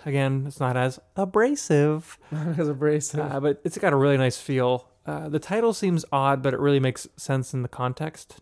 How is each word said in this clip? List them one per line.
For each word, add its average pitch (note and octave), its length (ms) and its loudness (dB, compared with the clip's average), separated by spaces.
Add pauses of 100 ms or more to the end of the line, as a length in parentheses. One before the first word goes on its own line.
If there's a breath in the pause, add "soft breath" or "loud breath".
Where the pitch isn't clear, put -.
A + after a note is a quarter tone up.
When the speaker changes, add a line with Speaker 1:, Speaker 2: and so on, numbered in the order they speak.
Speaker 1:
Again, C3+ 400 0
it's C#3+ 140 -8
not B2+ 160 0
as B2+ 240 -2 (160)
abrasive. F#3 1080 2
Speaker 2:
<laughs> - 60 -16
Not D3+ 300 -4
as D3+ 80 0
abrasive. D3+ 520 0
Speaker 1:
Uh, C#3 200 -4
but D3 240 0
it's E3+ 120 -4
got F3 160 2
a C#3+ 40 4
really C#3 200 6
nice C3 220 2
feel. B2+ 500 0 (160)
Uh, D3+ 240 -8
the D3+ 120 -2
title A3+ 340 0
seems F3 380 0
odd, C#3 320 2
but C3 100 2
it - 60 -2
really C#3+ 180 4
makes C3 380 -2
sense C3 360 -4
in B2+ 100 -4
the A#2+ 60 -6
context. - 720 -8